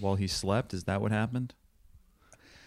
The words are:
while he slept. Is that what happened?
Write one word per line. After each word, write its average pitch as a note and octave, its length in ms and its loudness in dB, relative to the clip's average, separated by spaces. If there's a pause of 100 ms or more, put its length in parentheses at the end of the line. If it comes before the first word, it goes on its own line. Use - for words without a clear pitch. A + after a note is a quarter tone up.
while G2 140 2
he G2 120 2
slept. G2 460 0
Is F2+ 120 -4
that G2 180 0
what G#2+ 100 0
happened? A#2+ 400 -2 (1120)